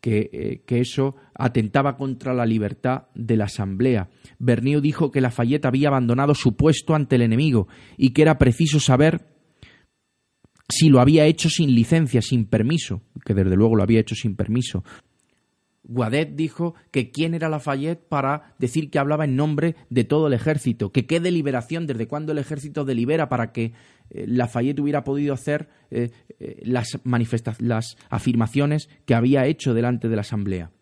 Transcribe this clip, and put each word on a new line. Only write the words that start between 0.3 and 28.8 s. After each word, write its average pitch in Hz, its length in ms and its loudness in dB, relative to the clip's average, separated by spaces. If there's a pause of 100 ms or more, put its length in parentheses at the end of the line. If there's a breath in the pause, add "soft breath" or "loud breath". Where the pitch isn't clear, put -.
eh, - 340 -8
que 120 140 0
eso 135 340 -2 (180 soft breath)
atentaba 127 640 -2
contra 131 380 -6
la 123 100 -2
libertad 113 680 -4
de 113 220 -2
la 107 80 2
Asamblea. 101 680 -2 (300 soft breath)
Bernier 127 400 2
dijo 147 320 0
que 143 80 0
Lafayette 127 460 0
había 135 220 2
abandonado 135 460 2
su - 220 2
puesto 156 400 2
ante 143 180 0
el 120 80 4
enemigo 117 460 2 (280 loud breath)
y 131 140 4
que 147 120 4
era 156 140 6
preciso 143 440 4
saber 147 480 2 (1400 soft breath)
si - 200 2
lo 135 120 8
había 151 260 6
hecho 160 220 0
sin 151 240 0
licencia, 120 480 2
sin 117 260 -2
permiso, 113 560 -2 (220)
que - 80 -2
desde 95 220 2
luego 113 220 4
lo 98 80 2
había 110 160 4
hecho 110 160 -4
sin 104 180 -6
permiso. 104 480 -4 (1000 loud breath)
Guadet 127 540 -4
dijo 165 380 -6 (160 soft breath)
que 123 200 -4
quién 165 240 -4
era 160 140 -4
Lafayette 151 580 -4
para 143 520 -4
decir 143 320 -4
que - 80 -2
hablaba 151 260 0
en 135 100 -2
nombre 147 400 -2 (140 soft breath)
de 120 160 0
todo 151 240 0
el 135 60 2
ejército, 120 580 -2
que 117 140 0
qué 170 140 0
deliberación, 160 680 -4
desde 117 200 -6
cuándo 151 260 -8
el 151 60 -4
ejército 147 460 -8
delibera 135 440 -2
para 117 220 -2
que, 113 220 -6 (380 soft breath)
eh, - 180 -12
Lafayette 123 500 0
hubiera 143 240 -2
podido 143 300 -4
hacer, 147 360 -6 (220 soft breath)
eh, 117 200 -4 (280 soft breath)
eh, - 260 -16
las 123 400 -4
manifesta-, 117 560 -2
las 113 360 -4 (140 soft breath)
afirmaciones 127 800 0 (160 soft breath)